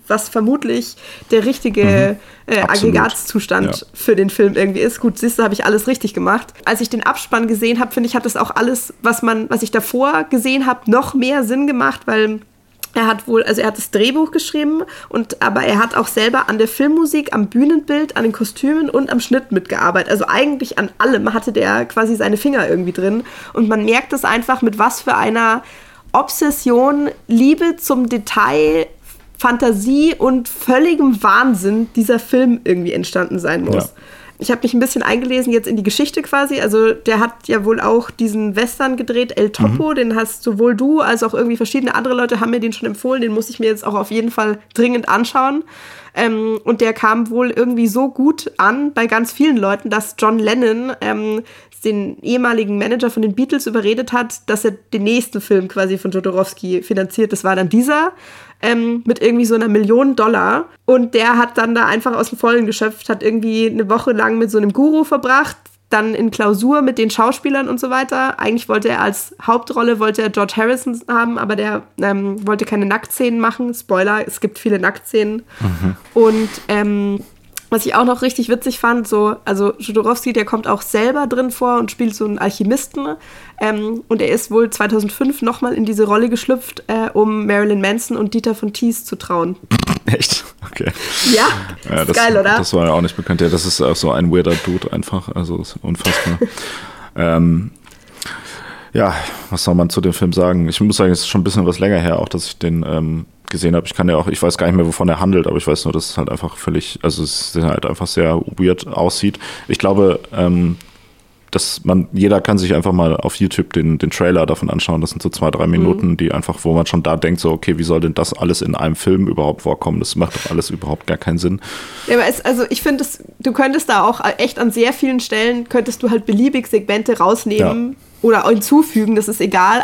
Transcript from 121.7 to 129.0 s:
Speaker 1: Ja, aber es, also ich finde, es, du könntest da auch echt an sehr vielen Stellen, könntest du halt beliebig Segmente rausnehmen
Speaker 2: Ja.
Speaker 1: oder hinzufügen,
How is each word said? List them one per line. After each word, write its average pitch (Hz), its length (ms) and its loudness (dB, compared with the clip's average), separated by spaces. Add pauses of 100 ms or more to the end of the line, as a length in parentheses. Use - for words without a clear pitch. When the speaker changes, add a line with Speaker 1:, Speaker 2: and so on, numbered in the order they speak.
Speaker 1:
Ja, 480 80 2
aber 480 120 2
es, - 160 -2
also 247 260 0
ich 247 120 -4
finde, 285 240 0
es, - 180 -12 (160)
du 254 140 -2
könntest 269 340 0
da 202 180 2
auch 226 140 0 (200)
echt 240 200 -2
an 226 120 0
sehr 233 200 2
vielen 262 300 -2
Stellen, 233 480 -2
könntest 240 340 -2
du 240 60 2
halt 220 160 0
beliebig 240 420 2
Segmente 214 500 0
rausnehmen 220 760 2
Speaker 2:
Ja. - 40 -18 (260)
Speaker 1:
oder 226 260 4
hinzufügen, 226 640 4